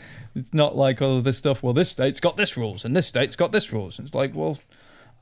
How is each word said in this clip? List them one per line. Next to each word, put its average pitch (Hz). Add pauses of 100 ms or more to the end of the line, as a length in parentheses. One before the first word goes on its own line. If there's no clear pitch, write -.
(340)
It's 131
not 151
like, 135
"Oh, 135
this 127
stuff, -
well, 123
this 165
state's 131
got 170
this 202
rules 107
and 123
this 180
state's -
got 175
this 208
rules." 95
And -
it's -
like, 131
well, 151 (640)